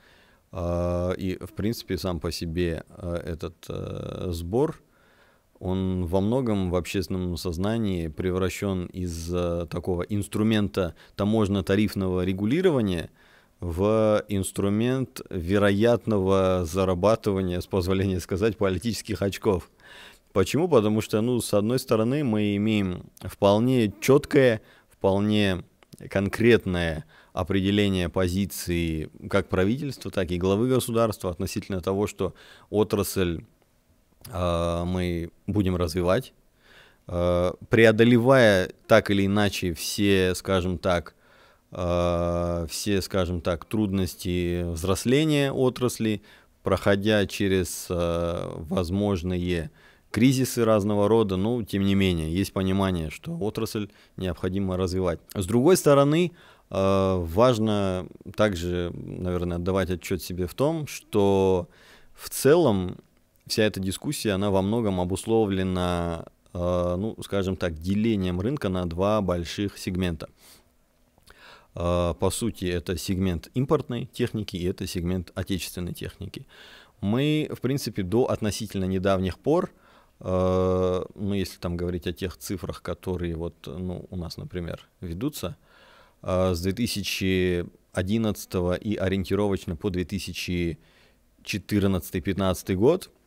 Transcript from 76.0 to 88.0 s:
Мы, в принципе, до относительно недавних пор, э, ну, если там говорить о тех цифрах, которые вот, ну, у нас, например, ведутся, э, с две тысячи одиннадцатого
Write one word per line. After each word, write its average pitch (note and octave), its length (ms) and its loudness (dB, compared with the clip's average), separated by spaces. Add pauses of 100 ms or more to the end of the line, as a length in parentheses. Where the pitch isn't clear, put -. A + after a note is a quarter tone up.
Мы, C#3+ 520 0
в - 80 -12
принципе, A#2+ 440 -4
до G#2+ 260 2
относительно G2+ 540 -4
недавних F#2+ 540 0
пор, E3+ 340 0 (480)
э, F#2 840 2 (100)
ну, G2+ 200 -4
если F#2+ 240 -4
там F2 180 -4
говорить F2 300 -4
о F#2 60 -2
тех F2 260 -8
цифрах, F#2 420 -8
которые F2 540 -6
вот, E2+ 200 -8 (120)
ну, F2+ 420 -8
у F#2+ 80 -10
нас, E2+ 220 -8
например, F2 500 -10 (120)
ведутся, F#2+ 560 -8 (640)
э, F#2 320 0
с E2+ 80 -4
две F#2+ 100 0
тысячи F#2 920 0 (260)
одиннадцатого F#2+ 800 -2